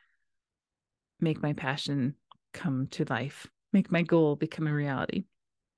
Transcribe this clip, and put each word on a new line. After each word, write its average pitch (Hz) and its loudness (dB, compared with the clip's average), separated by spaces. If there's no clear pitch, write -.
make 160 -2
my 151 0
passion 143 -2
come 135 -4
to - -2
life, 127 -6
make 196 4
my 170 4
goal 160 6
become 156 -4
a 151 0
reality. 143 -2